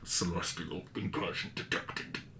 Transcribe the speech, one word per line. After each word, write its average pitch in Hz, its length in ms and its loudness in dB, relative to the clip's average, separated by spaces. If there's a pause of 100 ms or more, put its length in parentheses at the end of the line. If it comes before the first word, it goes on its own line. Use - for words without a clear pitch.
Celestial 85 800 2 (120)
incursion - 600 0
detected. - 640 -2 (200)